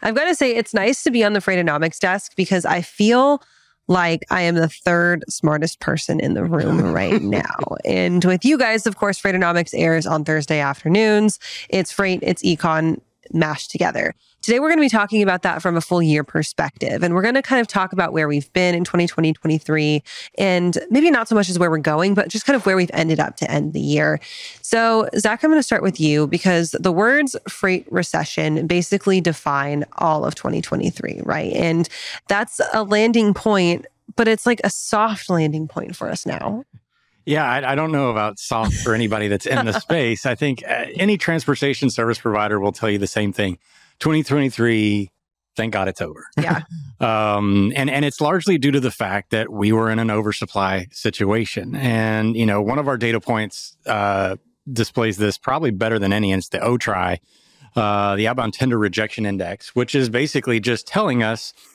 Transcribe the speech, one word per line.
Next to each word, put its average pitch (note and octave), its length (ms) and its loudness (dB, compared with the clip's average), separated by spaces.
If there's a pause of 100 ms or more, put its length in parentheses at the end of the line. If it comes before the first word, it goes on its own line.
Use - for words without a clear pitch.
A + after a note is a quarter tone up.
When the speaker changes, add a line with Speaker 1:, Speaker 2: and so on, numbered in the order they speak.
Speaker 1:
I've A3 120 -2
gotta D#4 220 2
say, B3+ 180 2
it's A3+ 180 -2
nice G#3+ 300 0
to D#4 80 0
be A#3 140 4
on G#3 80 4
the G3+ 80 2
Freightonomics E3 580 0
desk F#3+ 380 -2
because F#3 280 2
I F3+ 180 0
feel B3+ 600 4 (460)
like E3+ 420 2
I F3+ 120 0
am E3+ 120 2
the E3 140 4
third F3 600 2
smartest D3+ 520 0
person D#3 400 -2
in C#3+ 140 -2
the - 100 -2
room E3 360 0
Speaker 2:
<laughs> E2 140 0
Speaker 1:
right F#2 260 0
now. - 360 -2 (280)
And F3+ 400 2
with F3+ 200 4
you D4 120 6
guys, A3+ 300 0
of G#3 100 -2
course, G3+ 240 -2
Freightonomics F3 540 0
airs E3 320 2
on D#3 180 0
Thursday D#3 360 0
afternoons. G#3 800 2 (300)
It's F#3+ 200 0
freight, F#3 320 -2
it's - 220 -2
econ D#3+ 560 0 (320)
mashed D3+ 400 -2
together. - 420 -2 (260)
Today, A#3 200 2
we're D#4 100 2
gonna E4 100 4
be C#4+ 80 4
talking G#3+ 340 2
about F#3 200 2
that E3+ 180 -2
from E3+ 160 0
a E3 40 2
full F3 200 0
year D3+ 240 4
perspective. - 760 -4
And F3 100 0
we're F3+ 100 2
gonna B3+ 200 0
kind B3+ 180 2
of A3+ 60 0
talk F#3 260 -2
about F3+ 200 -2
where D#3 160 0
we've D3 260 -2
been F3+ 200 2
in E3+ 100 0
twenty F3 220 2
twenty, D#3+ 280 0
twenty-three, D3+ 680 0 (360)
and F3+ 400 2 (120)
maybe D4+ 200 4
not A#3 180 2
so A#3 60 2
much G3 160 2
as F3 80 -2
where E3+ 120 4
we're D#3+ 80 2
going, D#3+ 360 2
but F#3+ 140 2
just G#3+ 180 -6
kind C#4 100 4
of A3 80 -4
where F#3+ 120 4
we've F3+ 180 2
ended D#3+ 260 2
up D3 180 -4
to D3 120 -4
end D3+ 240 -2
the D3 60 -4
year. D3+ 400 2 (420)
So, A3+ 460 2 (100)
Zach, G#3+ 240 0
I'm D#4 80 4
gonna D#4 120 6
start - 200 0
with F#3 180 -2
you D3+ 280 2
because E3+ 500 2
the F#3 140 0
words B3+ 440 2 (120)
freight F#3 420 -2
recession D#3+ 800 -2
basically F#3 520 2
define D3 640 -2 (140)
all D#3 260 2
of D#3 120 -4
twenty - 260 -4
twenty-three, - 640 -4
right? - 280 -4
And E3 360 0 (400)
that's G#3 320 -2 (120)
a A3 120 0
landing G#3+ 500 4
point, F#3 520 2 (280)
but A3+ 140 2
it's A3 180 0
like A#3+ 180 2
a G3+ 60 0
soft G#3+ 580 -2
landing D#3 400 0
point - 280 -12
for - 120 -6
us - 160 -8
now. - 400 -6 (600)
Speaker 2:
Yeah, D3 180 0
I, C3 280 -2
I - 20 0
don't D#3 180 0
know C#3 180 0
about G#2+ 280 -2
soft A2+ 380 -2
for A#2 180 0
anybody G#2+ 340 0
that's G2+ 160 -2
in C3+ 220 0
the D3 140 0
Speaker 1:
<laughs> - 0 -
Speaker 2:
space. B2 440 -2
I B2 120 -2
think, C#3 300 -2
uh, A#2+ 280 -4
any G3+ 240 2
transportation C#3 720 0
service A#2 280 0
provider G#2 400 0
will G2 140 0
tell - 160 -4
you G#2 100 0
the G2 100 0
same G#2 260 -2
thing. F#2+ 240 -2 (400)
Twenty D#3 240 2
twenty-three, A2+ 880 0 (460)
thank A2+ 160 -4
God F#2+ 160 0
it's F#2 120 -8
over. D#2+ 240 -10 (160)
Speaker 1:
Yeah. E3 260 -2
Speaker 2:
<laughs> - 40 -20 (300)
Um, G#2 760 2
and, C3+ 120 0
and C#3+ 160 -2
it's C#3+ 160 -4
largely E3 380 2
due C#3 140 2
to C#3 80 2
the B2 100 0
fact G2 400 -4
that A2 220 -2
we G#2 180 0
were A2+ 180 2
in A2 120 0
an A2+ 100 0
oversupply G2+ 800 -2
situation. A2 840 -4
And, A2 600 0
you A2+ 80 0
know, G#2 160 2
one A#2+ 200 0
of C#3 80 -2
our C3+ 80 0
data A2+ 240 -2
points, - 560 -6 (100)
uh, G2+ 480 0 (380)
displays A2 440 -2
this G2+ 220 0
probably C#3 320 -2
better A2 300 0
than G2 120 0
any, G2+ 200 2
and F#2+ 80 0
it's - 80 -8
the G2 100 -4
otri, G2 600 -2 (580)
uh, G2+ 400 0
the G#2+ 100 0
outbound A#2 280 -2
tender B2+ 220 0
rejection G#2+ 500 -2
index, G2 500 -8
which B2 180 0
is C3 140 2
basically B2 500 -2
just A2 300 -2
telling D#3 340 0
us A2 320 -4 (200)